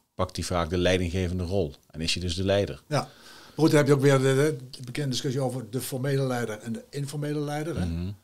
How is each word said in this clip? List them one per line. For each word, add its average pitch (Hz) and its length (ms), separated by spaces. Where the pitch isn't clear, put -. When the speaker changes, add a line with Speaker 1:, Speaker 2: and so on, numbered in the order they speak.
Speaker 1:
pakt - 200
hij 87 100
vaak 85 240
de 90 80
leidinggevende 90 680
rol. 85 300
En 80 100
is 80 120
hij 87 100
dus 87 120
de 95 80
leider. 98 440
Speaker 2:
Ja. 147 140
Maar - 640
goed, 156 40
dan 156 100
heb 135 80
je 143 60
ook 135 80
weer 139 160
de, 131 60
de, 143 220
de - 140
bekende 135 260
discussie 127 320
over 123 280
de 120 120
formele 135 460
leider 117 320
en 117 140
de 110 160
informele 147 500
leider. 147 400
Hè? 90 60
Speaker 1:
Mhm. 85 260